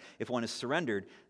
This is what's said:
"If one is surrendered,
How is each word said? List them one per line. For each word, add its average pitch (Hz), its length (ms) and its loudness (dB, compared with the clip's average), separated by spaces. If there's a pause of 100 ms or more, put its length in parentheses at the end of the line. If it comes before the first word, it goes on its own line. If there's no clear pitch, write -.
(200)
"If - 100 -4
one 120 140 2
is 113 80 -2
surrendered, 120 560 2 (220)